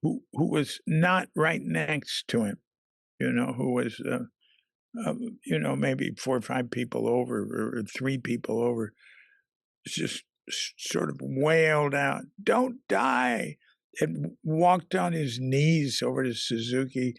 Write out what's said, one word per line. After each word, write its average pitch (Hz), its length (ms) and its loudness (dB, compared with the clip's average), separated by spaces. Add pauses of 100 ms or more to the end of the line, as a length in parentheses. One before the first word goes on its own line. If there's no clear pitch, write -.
who, - 220 -2 (100)
who 147 180 0
was 147 360 0
not 180 480 4
right 156 280 2
next 156 640 -2
to 113 140 2
him, 101 140 -2 (600)
you 127 120 0
know, 123 220 0
who 127 200 -2
was, 123 360 -2
uh, 123 160 -2 (800)
uh, - 80 0 (320)
you 156 140 0
know, 147 160 0
maybe 135 420 0
four 131 200 0
or 117 40 0
five 127 300 -4
people 120 360 -2
over 120 360 2
or, 113 360 -4
or 113 40 -4
three 131 340 -2
people 117 440 -2
over, 117 320 0 (920)
just - 360 -4 (260)
s-, - 280 -6
sort - 320 -2
of 139 120 -6
wailed 147 760 2
out, 139 280 0 (180)
Don't 247 360 2 (100)
die! 123 680 2 (440)
and 160 140 0
w-, 151 280 -4
walked 175 520 4
on 180 180 2
his 135 260 -2
knees 139 640 4
over 131 220 0
to 127 100 0
Suzuki 123 840 -2